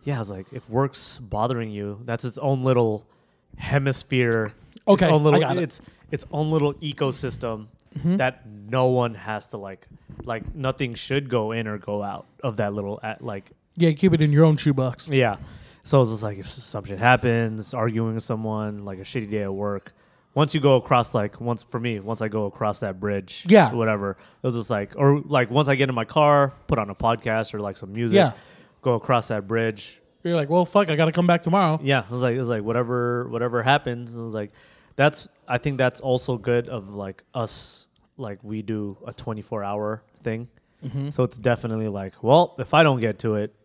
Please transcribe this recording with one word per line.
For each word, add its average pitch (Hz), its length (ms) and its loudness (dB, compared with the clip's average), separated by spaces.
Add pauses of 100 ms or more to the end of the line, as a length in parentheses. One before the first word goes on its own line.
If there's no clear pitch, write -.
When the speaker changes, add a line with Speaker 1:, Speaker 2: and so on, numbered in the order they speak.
Speaker 1:
yeah, 139 180 -2
it's 101 80 -6
like, 95 240 -12
if - 160 -14
work's 135 500 -2
bothering 113 520 -2
you, 104 340 -8
that's 117 180 -4
its 123 140 -6
own 135 260 0
little 120 420 2 (520)
hemisphere. 127 960 0 (340)
Speaker 2:
Okay, 190 180 6
Speaker 1:
its 160 80 6
own 151 100 6
little, 147 200 6
Speaker 2:
I 160 40 0
got 175 100 0
it. 180 60 0
Speaker 1:
its, - 180 -10 (300)
its 147 200 -6
own 156 200 -2
little 147 240 2
ecosystem 123 920 -6 (280)
Speaker 2:
Mm-hmm. 170 220 0
Speaker 1:
that 127 280 -2
no 107 420 0
one 123 280 2
has 101 320 -8
to, 107 100 -12
like, 98 300 -14 (380)
like, 113 280 -8
nothing 131 420 -4
should 135 340 -4
go 113 240 -2
in 113 120 -4
or 107 120 -6
go 104 260 -6
out 98 220 -10 (180)
of 113 140 -4
that 104 160 -2
little, 101 280 -6
at, 110 220 -10
like, 101 280 -10 (260)
Speaker 2:
Yeah, 165 160 4
keep 180 180 4
it 160 100 4
in 151 120 4
your 151 100 8
own 156 140 6
shoebox. 131 500 0
Speaker 1:
Yeah. 127 300 2 (460)
So 135 180 4
it's 113 100 2
just 107 100 -6
like, 104 160 -6
if 92 100 -14
s-, - 140 -10
some 104 220 -10
shit 98 160 -10
happens, 117 720 2
arguing 113 420 -2
with 113 100 -6
someone, 107 580 -4
like, 98 160 -10
a 98 40 -14
shitty 107 280 -8
day 107 120 -2
at 98 100 -4
work, 101 400 -6 (400)
once 147 200 0
you 160 60 0
go 135 160 6
across, 120 380 2
like, 104 260 -2
once, 117 240 -4
for - 160 -8
me, 113 220 -4
once 110 200 -6
I 113 60 -2
go 107 200 -4
across 104 340 -4
that 95 180 -6
bridge, 101 480 -6
Speaker 2:
Yeah. 175 260 8
Speaker 1:
whatever, 107 380 0
it - 340 -14
was 123 100 0
just 113 140 -4
like, 101 280 -4
or, 139 240 6
like, 131 280 2
once 135 200 2
I 139 60 4
get 131 120 2
in 127 80 -2
my 113 80 -2
car, 143 480 4 (160)
put 139 100 0
on 104 120 -2
a 98 60 -10
podcast 113 580 0
or, 107 80 -6
like, 101 160 -6
some 98 160 -14
music, 117 240 2
Speaker 2:
Yeah. 151 160 6 (480)
Speaker 1:
go 123 140 2
across 117 340 0
that 101 180 -4
bridge. 113 540 -4 (200)
Speaker 2:
You're 170 140 -2
like, 147 140 -2
"Well, 175 160 4
fuck, 202 240 2
I 151 80 0
gotta 160 160 4
come 175 140 2
back 170 160 4
tomorrow." 170 380 2
Speaker 1:
Yeah, 139 220 2
it 95 80 -14
was 123 120 -2
like, 120 120 2
it 131 40 -2
was 120 100 -2
like, 110 140 -2
whatever, 120 680 -2
whatever 117 340 -2
happens, 120 540 -2
it 117 40 -12
was 113 120 -10
like, 104 180 -6 (460)
that's, 147 320 0 (180)
I 123 120 -2
think 139 180 -4
that's 127 240 0
also 127 360 -2
good 120 300 0
of, 101 220 -10
like, 101 340 -10 (100)
us, - 540 -8 (300)
like, 104 260 -10
we 107 180 -8
do 104 440 -6
a 117 60 -12
twenty-four 107 500 -8
hour 104 400 -6 (220)
thing, 117 240 -6 (380)
Speaker 2:
Mm-hmm. 139 240 -6
Speaker 1:
so 135 140 0
it's - 140 -2
definitely 110 520 -2
like, 98 340 -10
well, 147 360 6
if 117 140 -4
I 156 80 8
don't 135 200 4
get 107 180 -2
to 110 160 0
it 107 180 -2 (120)